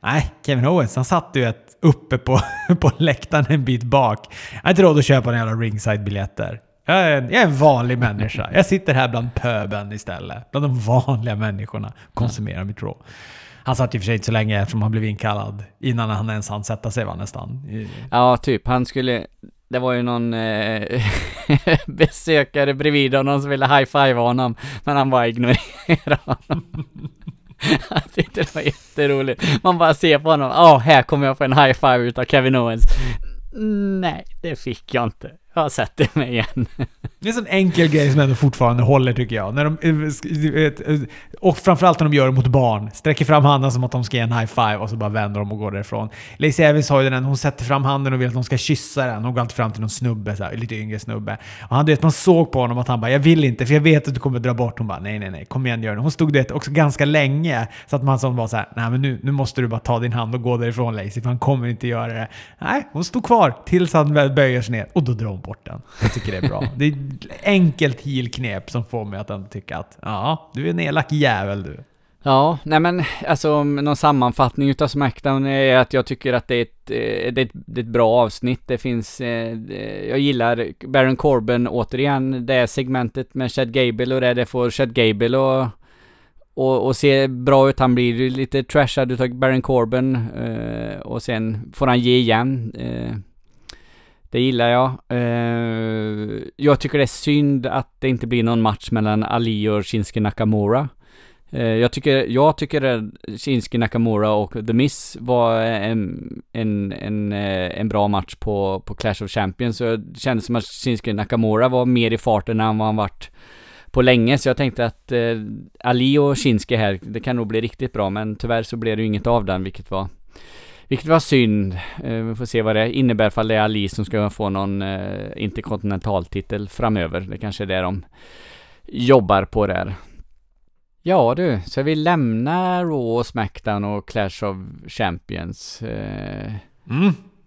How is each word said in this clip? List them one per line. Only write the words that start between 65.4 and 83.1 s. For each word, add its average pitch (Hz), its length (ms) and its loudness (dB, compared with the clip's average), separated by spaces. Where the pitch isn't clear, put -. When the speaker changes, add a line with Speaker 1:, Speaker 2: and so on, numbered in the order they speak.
Speaker 1:
bort - 220 -16
den. - 160 -14
Jag 107 120 2
tycker 104 180 -4
det 95 60 -6
är 92 120 0
bra. 104 200 -4
Speaker 2:
<laughs> 135 60 -12
Speaker 1:
Det 131 100 0
är 151 60 2
ett 139 540 -10
enkelt 165 560 2
heel-knep 123 720 -6
som 120 140 -4
får 113 200 -8
mig 98 140 -10
att 98 100 -12
ändå 98 200 -10
tycka - 280 -12
att, - 240 -14
"Ja, 113 520 -6
du 139 120 -6
är 165 40 -2
en 170 100 -2
elak 156 320 -2
jävel, 101 520 0
du." 76 160 -14
Speaker 2:
Ja, 143 400 4
nej 156 160 2
men, 175 240 0
alltså, 151 280 0
om 147 200 0
någon 143 200 0
sammanfattning 139 720 2
utav 143 180 0
Smackdown 135 580 -2
är 135 320 4
att 127 160 4
jag 131 120 2
tycker 127 280 -4
att 120 140 -2
det 127 80 0
är 120 60 2
ett, - 300 -8
eh, 113 420 -4
det 131 80 0
är 131 40 2
ett, - 80 -10
det - 280 -10
är - 20 -4
ett 113 60 -10
bra 117 220 4
avsnitt. 120 540 0
Det 127 120 -4
finns, 117 440 -6
eh, 117 360 -6
det, 101 520 -10
jag 127 100 0
gillar 120 480 0
Baron 131 280 4
Corbin 123 520 2
återigen, 131 800 -2
det 131 80 0
är 123 140 4
segmentet 127 640 -4